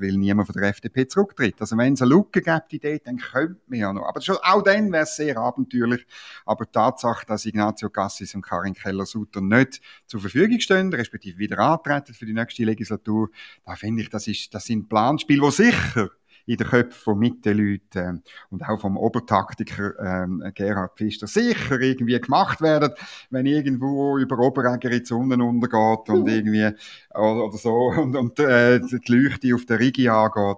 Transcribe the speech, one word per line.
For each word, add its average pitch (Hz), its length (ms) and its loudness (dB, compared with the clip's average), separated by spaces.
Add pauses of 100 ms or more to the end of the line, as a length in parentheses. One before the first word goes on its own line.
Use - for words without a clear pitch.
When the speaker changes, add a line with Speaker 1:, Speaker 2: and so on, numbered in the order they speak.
Speaker 1:
weil 98 160 -2
niemand 98 320 2
von 92 120 -8
der 101 100 0
F - 100 -8
D 117 80 -12
P 131 180 0
zurücktritt. 190 540 -2
Also 110 180 -4
wenn 127 140 4
es 131 100 0
eine 123 80 4
Lücke 185 320 4
gäbe, 160 300 -2
die 156 40 -8
Idee, 147 280 -6
dann 123 140 -10
könnte 160 500 -6
man 123 100 -6
ja 101 140 -2
noch. 95 160 -6
Aber - 120 -8
schon, 185 220 -2
auch 196 200 4
dann 202 280 2
wäre 156 140 2
es 151 100 -6
sehr 147 240 -4
abenteuerlich. 123 680 -2 (400)
Aber 107 200 -2
die - 80 -10
Tatsache, 117 520 0
dass 110 220 -6
Ignazio 107 420 -2
Cassis 98 460 -6
und 98 80 -8
Karin 92 320 -6
Keller-Sutter 98 680 -8
nicht 117 400 2 (260)
zur 117 120 -12
Verfügung 139 400 0
stehen, 190 340 0
respektive 110 460 -8
wieder 101 220 -4
antreten 143 540 0
für 113 120 -16
die 110 80 -6
nächste 117 300 -4
Legislatur, 110 640 -2 (380)
da 92 80 -12
finde 110 260 -6
ich, 104 80 -8
das 107 180 -10
ist, - 280 -8
das 104 100 -12
sind 110 240 -4
Planspiele, 139 540 2
die 143 80 6
sicher 165 580 2 (380)
in 120 100 -2
den 110 100 -2
Köpfen 120 320 2
von 107 200 -2
Mittenleuten, 104 640 0 (120)
ähm, 90 280 -6 (260)
und 87 180 -12
auch 107 140 -4
vom 98 160 -2
Obertaktiker, 101 960 -2 (320)
ähm, 90 180 -4 (120)
Gerhard 98 420 -4
Pfister 107 300 -6
sicher 214 520 0
irgendwie 123 400 0
gemacht 156 440 0
werden. 151 320 2 (340)
Wenn 131 160 -2
irgendwo 139 720 0
über 127 220 0
Oberegger 127 520 2
in 120 100 0
die 120 40 -6
Sonne 123 400 0
untergeht 117 640 2
und 110 140 4
Speaker 2:
Mhm. 107 60 0
Speaker 1:
irgendwie, 107 420 2 (400)
oder, 110 380 0
oder 107 100 -10
so, 113 160 -2
und, 127 420 0
und, 120 220 -2
äh, 123 420 6
die 123 320 -4
Leuchte 131 420 4
auf 120 120 -2
der 113 120 0
Rigi 127 300 2
angeht, 107 500 2